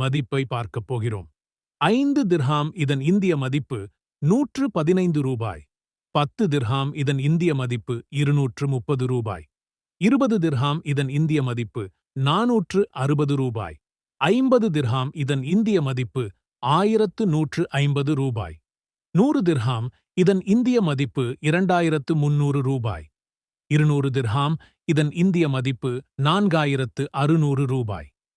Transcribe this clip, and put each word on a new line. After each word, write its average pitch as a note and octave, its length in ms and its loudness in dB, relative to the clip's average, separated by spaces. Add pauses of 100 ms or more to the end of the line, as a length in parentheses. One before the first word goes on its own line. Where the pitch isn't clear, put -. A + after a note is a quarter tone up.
மதிப்பை C3+ 400 -2 (140)
பார்க்கப் A2+ 340 -8
போகிறோம். A2 400 -6 (500)
ஐந்து C4+ 440 2 (100)
திர்ஹாம் D3+ 380 0 (140)
இதன் C3+ 260 -2
இந்திய F#3+ 200 2 (140)
மதிப்பு C3 340 -4 (420)
நூற்று B3+ 440 2 (120)
பதினைந்து E3+ 520 2
ரூபாய். A2 320 -6 (540)
பத்து D3 360 0
திர்ஹாம் C3+ 380 -2 (100)
இதன் C#3 260 0
இந்திய E3 320 2
மதிப்பு B2 360 -4 (260)
இருநூற்று C#3+ 520 0
முப்பது C3 380 -2
ரூபாய். A2 340 -6 (640)
இருபது B3 380 2
திர்ஹாம் C#3+ 360 0 (120)
இதன் C3+ 260 -2
இந்திய D3+ 300 2
மதிப்பு A#2 340 -6 (440)
நானூற்று G3+ 540 2 (220)
அறுபது C#3+ 380 0
ரூபாய். A2 360 -6 (440)
ஐம்பது A#3 460 4 (100)
திர்ஹாம் C3 340 0 (120)
இதன் C3+ 200 -2 (120)
இந்திய G#3+ 240 2 (100)
மதிப்பு B2+ 340 -4 (400)
ஆயிரத்து G#3 600 2 (120)
நூற்று D#3 280 -2 (200)
ஐம்பது C#3+ 380 0
ரூபாய். A2 360 -4 (600)
நூறு C#4+ 300 4
திர்ஹாம் B2 400 -2 (340)
இதன் F#3 200 4 (120)
இந்திய B3 340 2
மதிப்பு C#3 360 -2 (240)
இரண்டாயிரத்து E3+ 720 0
முந்நூறு D3 460 0
ரூபாய். A2+ 380 -4 (680)
இருநூறு D3 440 2
திர்ஹாம் C#3 380 0 (360)
இதன் D3+ 200 2 (120)
இந்திய F3 320 2
மதிப்பு B2+ 360 -4 (360)
நான்காயிரத்து D3+ 760 0 (200)
அறுநூறு D3 500 2
ரூபாய். G#2 340 -6 (280)